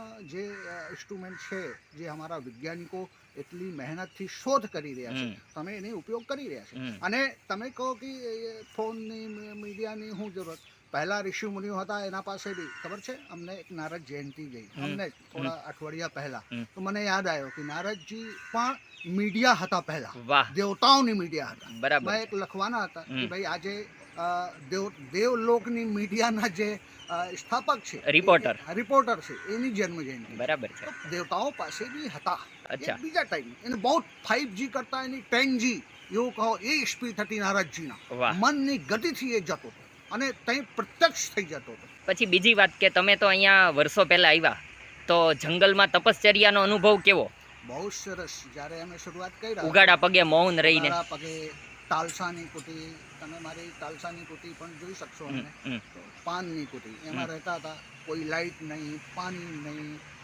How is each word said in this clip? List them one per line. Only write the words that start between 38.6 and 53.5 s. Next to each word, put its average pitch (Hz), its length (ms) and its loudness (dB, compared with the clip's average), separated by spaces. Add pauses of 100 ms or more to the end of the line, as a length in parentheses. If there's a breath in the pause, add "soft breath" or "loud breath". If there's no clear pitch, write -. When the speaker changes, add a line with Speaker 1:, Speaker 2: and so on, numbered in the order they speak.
Speaker 1:
ગતિથી 226 540 -2
એ 220 80 2
જતો 165 140 -4
હતો - 280 -12 (300)
અને 254 200 -2
તઈ 254 280 -2
પ્રત્યક્ષ - 720 0
થઈ 202 140 -2
જતો 143 280 -12
હતો. - 160 -18 (160)
Speaker 2:
પછી 190 220 2
બીજી 190 280 8
વાત 196 160 8 (100)
કે 190 100 8
તમે 196 260 6
તો 202 100 6
અહીંયા 190 440 8
વર્ષો 151 340 4
પહેલા 175 240 8
આવ્યા, 156 280 6 (500)
તો 165 280 6
જંગલમાં 190 560 6
તપશ્ચર્યાનો 202 720 6
અનુભવ 202 340 6
કેવો? 165 360 4 (340)
Speaker 1:
બહુ 156 240 -8
સરસ. 180 520 -12 (120)
જ્યારે 151 260 -10
અમે 175 180 -14
શરૂઆત 180 420 -12
કરી, 226 140 -6
Speaker 2:
ઉઘાડા 175 420 10
પગે 180 260 6
મૌન 165 380 6
રહીને. 156 280 6
Speaker 1:
ઉઘાડા 170 140 2
પગે, 160 440 -10 (420)
તાલસાની 170 560 -4
કુટી, 160 500 -14 (260)
તમે 160 180 -14
મારી 165 420 -14